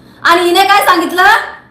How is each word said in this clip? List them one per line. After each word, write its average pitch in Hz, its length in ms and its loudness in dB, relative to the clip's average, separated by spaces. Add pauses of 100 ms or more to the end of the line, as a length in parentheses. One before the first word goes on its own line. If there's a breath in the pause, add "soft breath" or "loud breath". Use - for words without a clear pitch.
(240 loud breath)
आणि 339 180 0
हिने 349 220 0
काय 392 220 0
सांगितलं 339 380 0 (480)